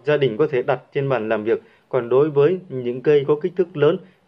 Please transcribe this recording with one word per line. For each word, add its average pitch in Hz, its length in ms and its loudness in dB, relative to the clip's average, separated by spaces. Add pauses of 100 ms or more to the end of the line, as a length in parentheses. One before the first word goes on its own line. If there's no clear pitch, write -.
gia 147 120 2
đình 127 200 0
có 151 100 2
thể 127 160 -2
đặt 139 180 -2 (120)
trên 139 160 -2
bàn 113 200 -2
làm 107 140 0
việc, 107 180 -2 (280)
còn 120 200 -2
đối 135 200 4
với 151 300 2 (100)
những 123 320 -6
cây 143 260 2
có 151 80 2
kích 175 200 -4
thước 175 220 -4
lớn 151 200 2 (300)